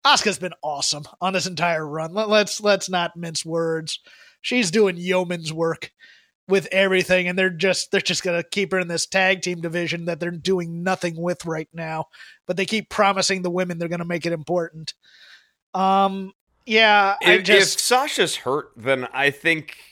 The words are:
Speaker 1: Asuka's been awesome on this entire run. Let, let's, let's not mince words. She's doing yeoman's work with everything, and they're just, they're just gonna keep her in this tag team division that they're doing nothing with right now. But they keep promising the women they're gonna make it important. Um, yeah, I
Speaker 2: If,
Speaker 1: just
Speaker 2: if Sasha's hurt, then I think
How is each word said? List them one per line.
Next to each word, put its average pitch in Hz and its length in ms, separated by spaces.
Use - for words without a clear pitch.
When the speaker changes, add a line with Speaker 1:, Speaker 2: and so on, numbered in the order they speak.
Speaker 1:
Asuka's 220 320
been 175 240
awesome 147 400
on 190 120
this 180 160
entire 165 380
run. 160 280
Let, 214 140
let's, 208 320
let's 202 280
not 175 280
mince 165 280
words. 165 540
She's 247 300
doing 190 260
yeoman's 175 560
work 165 380
with 185 240
everything, 185 580
and 180 100
they're 190 120
just, 175 400
they're 196 100
just - 220
gonna 170 220
keep 190 280
her 190 60
in 180 100
this 170 180
tag 190 360
team 175 180
division 170 440
that 170 160
they're 175 100
doing 170 540
nothing 180 360
with 175 240
right 160 300
now. 160 320
But 180 100
they 190 80
keep 214 240
promising 196 540
the 180 80
women 180 280
they're 170 100
gonna 170 160
make 170 200
it 170 80
important. 160 600
Um, 190 580
yeah, 208 580
I 175 100
Speaker 2:
If, 190 100
Speaker 1:
just - 320
Speaker 2:
if - 80
Sasha's 254 520
hurt, 135 400
then 127 360
I 139 180
think 160 460